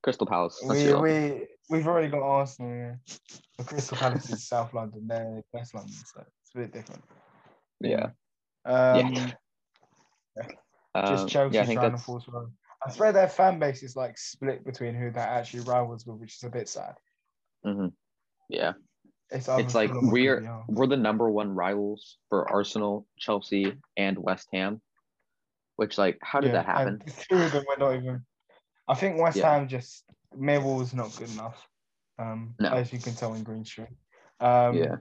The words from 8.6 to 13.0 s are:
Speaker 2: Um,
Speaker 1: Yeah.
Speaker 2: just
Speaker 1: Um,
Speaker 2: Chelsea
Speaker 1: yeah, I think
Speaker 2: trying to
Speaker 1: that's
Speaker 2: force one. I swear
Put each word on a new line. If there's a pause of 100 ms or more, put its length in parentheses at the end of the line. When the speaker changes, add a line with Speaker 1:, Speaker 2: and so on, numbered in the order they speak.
Speaker 2:
Um,
Speaker 1:
Yeah. (480)
Speaker 2:
just
Speaker 1:
Um,
Speaker 2:
Chelsea
Speaker 1:
yeah,
I
think
Speaker 2:
trying
to
Speaker 1:
that's
Speaker 2:
force
one. (340)
I
swear